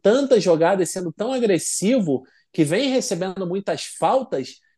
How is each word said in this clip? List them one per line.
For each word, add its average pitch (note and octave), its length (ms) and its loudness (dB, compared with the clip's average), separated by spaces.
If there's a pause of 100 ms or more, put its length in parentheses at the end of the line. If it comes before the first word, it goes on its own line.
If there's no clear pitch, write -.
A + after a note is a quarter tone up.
tantas B3 400 4
jogadas, F3 480 2
sendo F3+ 220 -6
tão A#3+ 200 -6
agressivo, G3 920 0 (280)
que D#3+ 120 2
vem A3+ 260 0
recebendo F#3+ 560 -4
muitas F3+ 380 -4
faltas. E3+ 720 -2 (220)